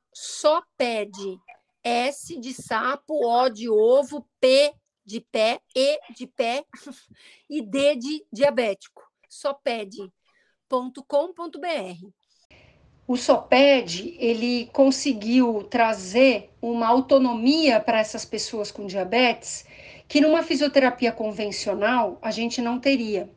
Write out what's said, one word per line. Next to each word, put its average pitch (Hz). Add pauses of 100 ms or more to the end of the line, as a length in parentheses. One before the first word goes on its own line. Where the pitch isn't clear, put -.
(140)
Soped. 240 (680)
S 254
de 247
sapo, 254
O 247
de 226
ovo, 247 (140)
P 277 (320)
de 214
pé, 226 (160)
E 277 (160)
de 254
pé 254
<laughs> -
e -
D 277
de 294
diabético. 233 (240)
soped 226 (600)
ponto 254
com 320
ponto 339
B 349
R. 190 (1080)
O 247
Soped, 247
ele 233
conseguiu 240
trazer 220
uma 233
autonomia 254
para 226
essas 220
pessoas -
com 208
diabetes 196 (420)
que 294
numa 311
fisioterapia 269
convencional 208
a 226
gente 233
não 240
teria. 226